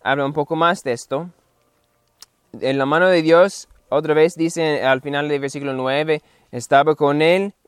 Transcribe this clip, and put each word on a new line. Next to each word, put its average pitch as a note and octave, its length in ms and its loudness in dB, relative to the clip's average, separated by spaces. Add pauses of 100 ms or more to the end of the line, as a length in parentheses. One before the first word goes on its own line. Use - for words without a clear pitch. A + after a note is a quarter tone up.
habla C#3 200 0
un C#3 100 -4
poco D3+ 220 -4
más E3+ 280 0
de C3+ 80 -4
esto. C#3+ 400 -8 (1300)
En C3+ 160 -2
la C3+ 80 0
mano D#3+ 220 2
de F3+ 140 4
Dios, E3+ 460 2 (220)
otra D3+ 240 0
vez D#3 220 4
dice D#3+ 480 -2
al C3 180 0
final C#3+ 260 -4
del D3 120 -2
versículo C#3 340 -8
nueve, C#3+ 480 -2 (300)
estaba C#3+ 440 2
con D3 260 0
él, F#3 320 2 (140)